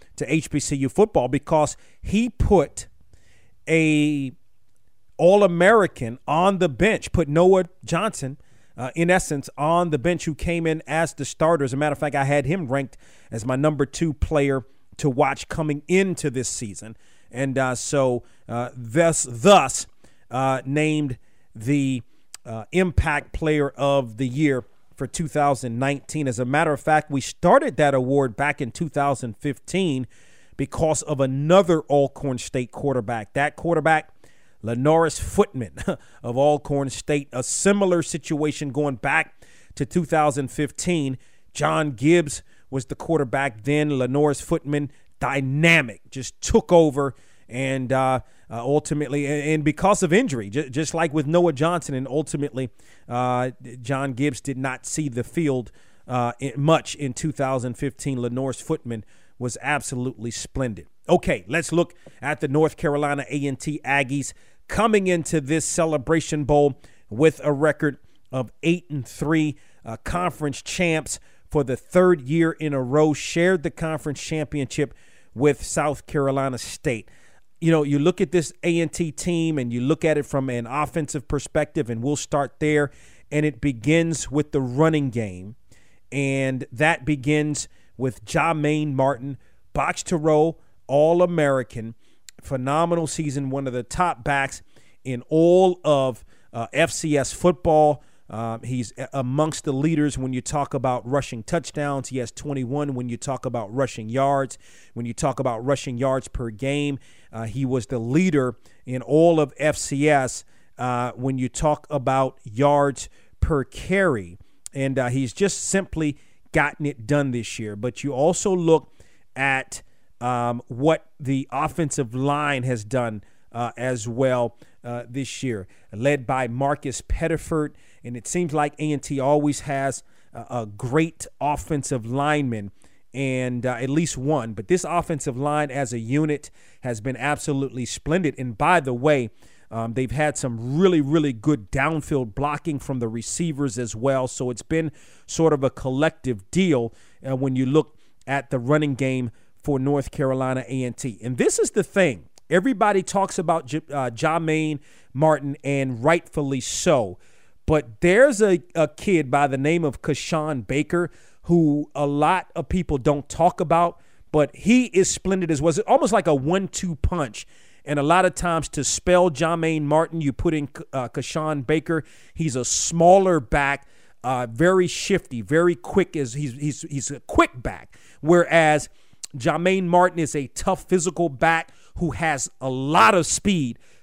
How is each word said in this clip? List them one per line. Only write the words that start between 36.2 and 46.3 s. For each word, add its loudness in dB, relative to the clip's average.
of -6
Alcorn 2
State, -4
a -4
similar 2
situation -4
going -2
back -2
to -4
two -2
thousand 0
fifteen. -4
John 0
Gibbs 2
was -4
the -12
quarterback -2
then. 2
Lenoris 0
Footman, -2
dynamic, 2
just -12